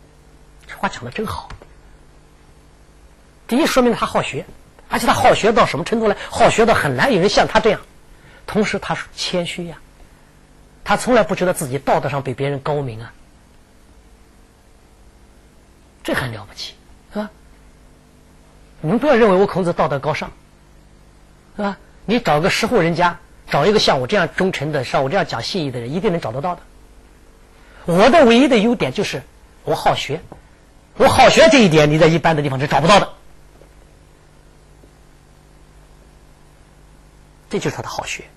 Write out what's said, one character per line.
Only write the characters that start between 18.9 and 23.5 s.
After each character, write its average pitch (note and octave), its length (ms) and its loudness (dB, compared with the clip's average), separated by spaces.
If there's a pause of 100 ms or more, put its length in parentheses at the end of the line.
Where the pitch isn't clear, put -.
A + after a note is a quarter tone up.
不 C#4+ 80 -2
要 C#4+ 80 6
认 A3 140 4
为 F#3 60 4
我 G3 120 4
孔 F#3 160 -4
子 E3+ 100 -2
道 E3+ 140 -2
德 C#3+ 120 -2
高 C#3+ 140 -4
尚， - 180 -10 (1200)
是 - 60 -8
吧？ G3+ 160 -4 (280)
你 A#3 140 0
找 D3+ 220 2
个 F3+ 80 0
十 - 160 -2
户 - 140 0
人 E3 160 0
家， E3+ 240 0 (280)
找 D3+ 200 0